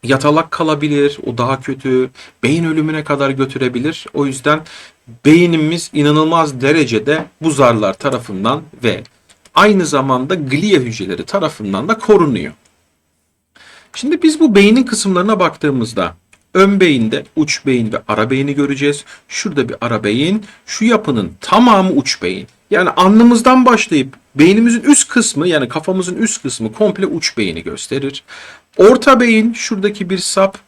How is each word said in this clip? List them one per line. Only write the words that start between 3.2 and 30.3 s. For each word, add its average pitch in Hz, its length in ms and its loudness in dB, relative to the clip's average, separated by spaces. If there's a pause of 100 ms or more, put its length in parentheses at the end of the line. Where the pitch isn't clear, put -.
götürebilir. 131 840 -4
O 143 120 -2
yüzden 139 360 -2 (640)
beynimiz 165 680 2
inanılmaz 151 680 0
derecede 139 640 0 (160)
bu 160 100 -2
zarlar 117 420 2
tarafından 117 680 -6 (220)
ve 107 200 -2 (520)
aynı 190 300 4
zamanda 135 500 -2
glia 156 440 0
hücreleri 117 440 -6
tarafından 110 640 -4
da 226 100 -2
korunuyor. 143 560 0 (1400)
Şimdi 294 260 -4
biz 311 160 2
bu 277 160 4
beynin 214 280 6
kısımlarına 202 560 -2
baktığımızda 127 760 -2 (380)
ön 196 260 4
beyinde 135 460 0 (100)
uç 151 300 -4
beyin 120 260 0
ve - 160 -6
ara 107 220 -2
beyni 139 260 -2
göreceğiz. 143 500 -2 (220)
Şurada 143 420 -4
bir - 120 -8
ara 117 220 -4
beyin, 156 420 -2 (200)
şu - 200 -4
yapının 127 460 0 (100)
tamamı 208 480 4
uç - 320 -2
beyin. 92 260 -6 (240)
Yani 185 180 0
alnımızdan 233 760 4
başlayıp 160 500 0 (200)
beynimizin 214 460 4
üst 277 260 4
kısmı, 180 400 -2
yani 151 200 0
kafamızın 180 480 -4
üst - 260 -4
kısmı 113 320 -6
komple 196 320 -2
uç - 320 -6
beyni 85 260 -4
gösterir. 135 600 -8 (540)
Orta 254 420 6
beyin 226 340 2
şuradaki 202 560 -6
bir 190 80 -2
sap 190 400 -2 (100)